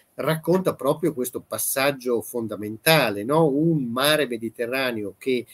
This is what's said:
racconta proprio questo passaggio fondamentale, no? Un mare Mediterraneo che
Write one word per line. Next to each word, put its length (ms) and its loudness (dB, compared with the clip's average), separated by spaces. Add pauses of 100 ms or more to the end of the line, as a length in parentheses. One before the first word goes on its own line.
(200)
racconta 540 0
proprio 400 0
questo 260 -6
passaggio 800 -2
fondamentale, 1040 0
no? 240 4
Un 360 2
mare 420 2
Mediterraneo 920 -4
che 360 -2